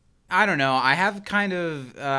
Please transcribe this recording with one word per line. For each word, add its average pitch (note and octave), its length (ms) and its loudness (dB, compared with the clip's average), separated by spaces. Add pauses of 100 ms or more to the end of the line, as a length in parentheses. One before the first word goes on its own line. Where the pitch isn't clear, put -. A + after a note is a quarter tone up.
(320)
I G3+ 140 4
don't E3+ 120 0
know. C3+ 160 2
I C3 200 4
have G3+ 300 -2
kind G3+ 280 0
of, D#3 460 -6
uh, - 40 -10 (160)